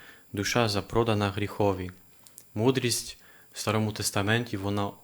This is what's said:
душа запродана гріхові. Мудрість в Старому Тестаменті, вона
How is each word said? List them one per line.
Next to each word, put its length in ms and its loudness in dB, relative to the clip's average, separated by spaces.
душа 360 0
запродана 600 2
гріхові. 600 0
Мудрість 640 0
в 60 -14
Старому 340 0
Тестаменті, 640 0
вона 340 -2